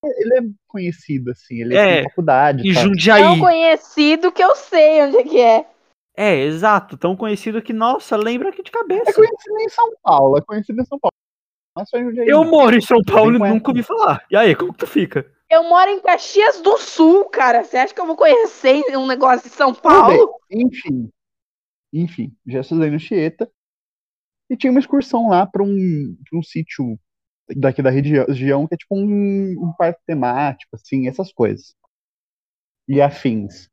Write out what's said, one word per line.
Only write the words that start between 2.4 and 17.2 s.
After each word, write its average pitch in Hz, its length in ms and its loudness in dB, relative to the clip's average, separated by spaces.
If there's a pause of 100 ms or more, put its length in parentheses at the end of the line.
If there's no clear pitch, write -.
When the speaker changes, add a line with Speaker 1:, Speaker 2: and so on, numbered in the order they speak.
Speaker 2:
em 190 60 0
Speaker 1:
sabe? 131 140 2
Speaker 2:
Jundiaí. 202 360 4
Speaker 3:
Tão 339 160 4
conhecido 330 920 2
que 349 120 0
eu 392 120 4
sei 311 480 2
onde 277 140 2
é 494 60 4
que 302 180 0
é. 233 280 4 (460)
Speaker 2:
É, 196 260 0
exato, 175 540 0
tão 175 220 -4
conhecido 214 420 -6
que, 226 140 -10
nossa, 233 420 -2
lembra 240 340 -4
aqui 381 120 -14
de - 80 -18
cabeça. 415 400 -4
Speaker 1:
É 403 40 -2
conhecido 427 460 -2
em 440 100 -6
São 466 220 -2 (120)
Paulo, 139 340 2
é 147 40 -2
conhecido 214 380 -10
em 254 60 -6
São 285 140 -14
Paulo. 185 120 -4 (640)
Não 175 60 -12
é 208 60 -10
só - 100 -8
em 240 60 -4
Jundiaí, 233 260 -4
Speaker 2:
Eu 302 140 4
Speaker 1:
não. 330 80 0
Speaker 2:
moro 262 240 4
em 220 60 2
São 240 200 2
Paulo 214 300 2
e 240 80 2
Speaker 1:
Ninguém 202 140 0
Speaker 2:
nunca 226 180 -2
ouvi 240 120 -2
Speaker 1:
conhece. - 40 -12
Speaker 2:
falar. 403 420 -2
E 190 80 -2
aí, 208 180 4
como 180 180 -6
que - 40 -20
tu - 80 -8
fica? - 400 -4 (240)
Speaker 3:
Eu 330 140 4
moro 349 260 4
em 392 100 -4
Caxias 381 600 0
do 392 160 2
Sul, 349 520 4